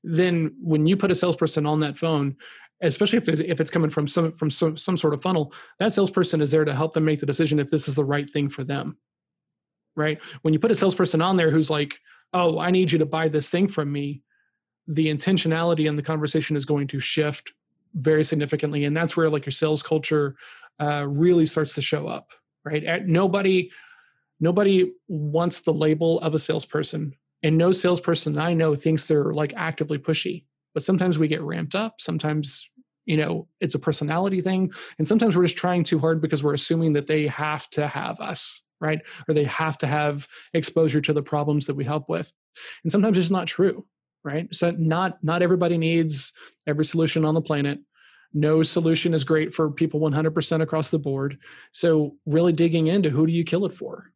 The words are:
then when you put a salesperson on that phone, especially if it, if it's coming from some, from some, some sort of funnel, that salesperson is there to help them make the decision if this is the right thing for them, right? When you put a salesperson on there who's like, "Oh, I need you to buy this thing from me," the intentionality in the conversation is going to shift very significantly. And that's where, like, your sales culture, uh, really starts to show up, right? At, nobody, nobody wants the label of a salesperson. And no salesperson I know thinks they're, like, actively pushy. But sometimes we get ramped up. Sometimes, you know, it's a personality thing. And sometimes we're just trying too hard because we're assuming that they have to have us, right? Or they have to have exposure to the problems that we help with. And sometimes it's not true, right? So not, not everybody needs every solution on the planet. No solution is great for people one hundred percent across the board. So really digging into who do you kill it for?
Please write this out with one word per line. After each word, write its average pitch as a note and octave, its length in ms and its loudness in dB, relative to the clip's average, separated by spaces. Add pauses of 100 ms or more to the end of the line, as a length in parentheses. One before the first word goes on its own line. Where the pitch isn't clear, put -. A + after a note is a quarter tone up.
then E3 560 0
when D#3 240 2
you F#3+ 100 4
put F#3+ 140 0
a F3 40 2
salesperson E3 520 0
on D3+ 140 0
that D3 180 -4
phone, C#3+ 380 -2 (440)
especially G3+ 380 2
if A3+ 100 0
it, D#3 120 0
if E3 200 -2
it's D#3 120 -2
coming D#3+ 180 0
from D3 160 -2
some, D#3+ 240 0
from D#3 200 -4
some, D#3 260 -2
some F3+ 200 -4
sort D3+ 160 0
of C#3 80 -6
funnel, E3 320 -2 (280)
that A3 120 2
salesperson F#3 480 2
is C#3+ 120 2
there D#3 120 4
to C#3+ 100 -2
help D#3 200 -2
them D#3+ 100 2
make D#3 140 2
the D3 80 -4
decision D3+ 320 0
if C#3+ 120 -2
this D3+ 180 -2
is C3+ 80 -2
the D3 80 2
right C#3+ 260 -2
thing C#3+ 180 -2
for C#3 140 -8
them, C#3 340 -6 (1000)
right? D3+ 220 -2 (240)
When D#3 120 2
you D3+ 60 2
put - 100 4
a G#3+ 60 4
salesperson F3+ 440 2
on F#3 160 2
there E3 140 4
who's D#3 200 2
like, D3 280 -2 (340)
"Oh, C#3 260 2
I F3 120 0
need F#3 220 4
you F3 80 2
to D#3 60 4
buy D#3+ 220 0
this D3+ 220 0
thing F3+ 160 2
from D3+ 240 -4
me," C#3+ 320 -6 (640)
the D#3 220 0
intentionality D#3+ 800 0
in D3 80 -2
the D3 60 -4
conversation D3+ 540 -2
is C3+ 80 -4
going C#3+ 240 -2
to C3+ 120 -6
shift - 520 -4 (420)
very D#3 300 2
significantly. D3 600 -2
And D3 120 0
that's E3+ 200 -2
where, D#3+ 120 2
like, D3+ 160 -2
your C#3 60 -8
sales D#3 320 0
culture, D3 540 -2 (420)
uh, D3 300 -2
really D#3+ 380 4
starts D3+ 280 -2
to C#3+ 80 -4
show - 240 -2
up, - 240 -10 (340)
right? D3+ 200 -4
At, F3 240 -4
nobody, F#3 640 2 (680)
nobody F#3 540 4 (160)
wants D#3+ 540 -2
the D#3+ 100 0
label D#3 480 2
of D#3+ 140 -2
a D#3 40 0
salesperson. D3+ 800 -6 (260)
And D#3+ 160 4
no F3 140 6
salesperson E3+ 680 0
I E3+ 160 0
know D#3+ 200 2
thinks D#3 320 0
they're, D3+ 260 2
like, D3 240 -2
actively D#3 420 -4
pushy. - 460 -4 (300)
But D3 80 -4
sometimes F3+ 360 2
we D#3 100 2
get D#3 140 -2
ramped E3 320 -6
up. A3 260 -6
Sometimes, D3+ 680 -4 (360)
you E3+ 120 0
know, D#3+ 320 -2 (120)
it's - 140 -4
a D3 40 -2
personality E3 600 -2
thing. F#3 320 0 (260)
And D#3+ 80 0
sometimes A3 300 2
we're F3+ 80 6
just E3+ 120 0
trying F3+ 280 0
too E3 140 0
hard D#3+ 220 2
because D3+ 220 -2
we're D3 120 0
assuming D#3+ 400 0
that D3 120 0
they D3+ 220 0
have D3+ 420 -6
to D3+ 160 -2
have - 340 -6
us, - 420 -8 (180)
right? D#3 200 -2 (280)
Or D#3 60 2
they D3 100 4
have D#3 340 -2
to D#3 80 -2
have D3 420 -2 (240)
exposure D3+ 480 2
to D3+ 120 -2
the C#3+ 100 0
problems D3 440 -2
that C#3 100 -4
we C#3 80 -4
help C#3+ 240 -4
with. E3 240 -6 (500)
And D#3+ 100 -2
sometimes G#3 240 4
it's F3 140 2
not F#3 160 0
true, - 400 -2 (380)
right? D#3 300 -6
So E3+ 180 0
not, E3 500 0
not E3+ 200 0
everybody F3 360 2
needs D#3+ 540 0 (340)
every D3+ 180 0
solution E3 400 0
on D#3 100 2
the D#3+ 60 2
planet. C#3+ 380 -2 (560)
No D#3 280 4
solution D#3+ 520 0
is C#3+ 100 0
great D#3 300 0
for D#3 160 0
people D#3 300 -2
one D#3 120 2
hundred D#3 220 0
percent D#3+ 280 0
across D#3 280 -2
the D#3+ 80 0
board. C#3 400 -4 (340)
So D#3 440 0 (100)
really E3 260 4
digging E3 360 2
into F3+ 200 2
who D3 180 2
do E3 60 2
you E3+ 120 0
kill F3+ 200 -2
it - 80 -4
for? - 440 -14